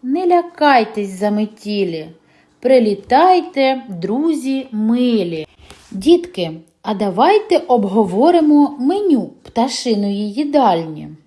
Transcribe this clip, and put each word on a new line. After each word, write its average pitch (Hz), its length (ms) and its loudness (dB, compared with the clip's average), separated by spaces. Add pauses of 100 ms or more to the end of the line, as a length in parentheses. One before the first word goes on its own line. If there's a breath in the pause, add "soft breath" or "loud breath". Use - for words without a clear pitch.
Не 294 240 -2
лякайтесь 285 800 2
заметілі, 202 1000 -4 (520 soft breath)
прилітайте, 262 1300 2
друзі 262 840 -4
милі. 214 720 -2 (440 soft breath)
Дітки, 196 600 -2 (320)
а 220 120 -4
давайте 240 640 2
обговоримо 254 1200 2
меню 302 500 0 (120)
пташиної 208 920 -4
їдальні. 190 760 -2 (180)